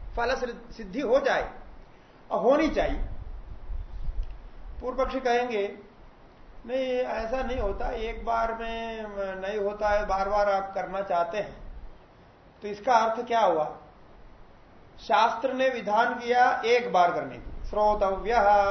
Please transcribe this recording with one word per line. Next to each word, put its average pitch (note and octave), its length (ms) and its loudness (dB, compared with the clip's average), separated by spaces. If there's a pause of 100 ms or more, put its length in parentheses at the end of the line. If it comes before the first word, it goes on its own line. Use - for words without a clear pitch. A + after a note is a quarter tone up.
(160)
फल A#3+ 180 0 (380)
सिद्धि G3 280 -8
हो C4 200 4
जाए G#3 300 0 (800)
और D3+ 100 0
होनी C#4+ 280 6
चाहिए। D3+ 360 0 (1800)
पूर्व B3+ 240 -2
पक्षी B3+ 160 -4
कहेंगे, A#3+ 580 0 (880)
"नहीं, C4 280 -2
ऐसा B3 480 -2
नहीं B3 160 -4
होता, G#3 320 -2
एक A3+ 340 -6
बार A3+ 300 0
में A3+ 480 -8 (380)
नहीं G3+ 180 -4
होता G3+ 300 0
है, G#3 180 2
बार G3 220 0
बार G#3 220 2
आप G3 240 0
करना F#3+ 260 -4
चाहते F#3 380 0
हैं, - 180 -6 (1080)
तो G#3 60 -8
इसका A3 280 2
अर्थ A3+ 300 2
क्या A#3 140 2
हुआ?" D#3+ 360 2 (1200)
शास्त्र A3+ 520 4
ने C4 160 2
विधान A#3 460 2
किया B3 500 2
एक A3+ 280 2
बार F3 200 6
करने C3+ 240 -6
की, - 320 -10
श्रोतव्य G3+ 640 0 (380)